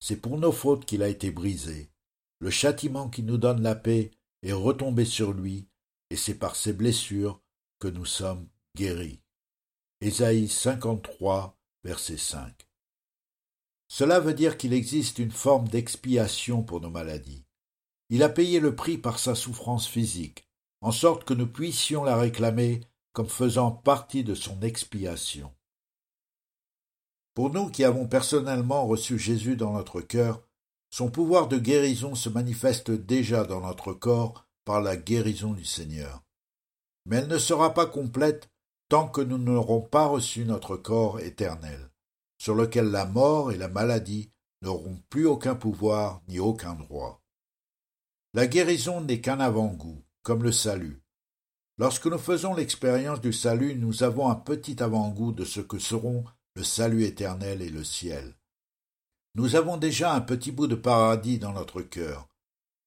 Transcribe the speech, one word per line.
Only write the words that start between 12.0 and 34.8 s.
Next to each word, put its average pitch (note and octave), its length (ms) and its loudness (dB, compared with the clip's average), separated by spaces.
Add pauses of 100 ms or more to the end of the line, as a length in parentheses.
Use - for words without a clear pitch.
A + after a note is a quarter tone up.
cinq. C2+ 480 -8 (1200)
Cela E3 300 4
veut D#3 140 2
dire D#3 240 2
qu'il B2 160 -2
existe B2+ 440 0
une A#2 140 -2
forme C3 380 4
d'expiation A#2 920 0
pour F2 200 -6
nos E2+ 80 -10
maladies. D2+ 560 -10 (640)
Il A#2+ 120 4
a D3+ 60 8
payé E3+ 320 4
le D3 160 2
prix E3 220 -2
par A2+ 200 -4
sa B2 160 0
souffrance A#2+ 540 -4
physique, F2+ 580 -4 (360)
en A2 100 -2
sorte E3 320 4
que C3+ 100 -2
nous A#2+ 140 0
puissions D3+ 560 -2
la B2 140 4
réclamer A#2 640 2 (320)
comme G#2+ 160 -4
faisant B2 420 2
partie C3+ 540 2
de G2+ 100 -2
son - 240 -8
expiation. F2 960 -6 (1800)
Pour C3 160 0
nous F#3+ 200 -2
qui C3+ 160 2
avons B2 240 2
personnellement C3 760 2
reçu A2 320 0
Jésus A2 380 0
dans A2 160 -2
notre F#2 300 -6
cœur, A#2 420 0 (460)
son B2 200 -4
pouvoir E3 380 4
de C3 100 0
guérison C3+ 560 2
se - 140 -4
manifeste A#2+ 640 0
déjà A2 540 2
dans F#2 160 -4
notre F#2 320 -8
corps A#2 560 0 (160)
par G#2 160 2